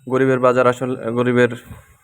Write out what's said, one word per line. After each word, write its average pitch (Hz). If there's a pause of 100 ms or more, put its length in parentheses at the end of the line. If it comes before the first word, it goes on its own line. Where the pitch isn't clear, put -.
গরিবের 131
বাজার 127
আসলে, 127 (160)
গরিবের 123 (520)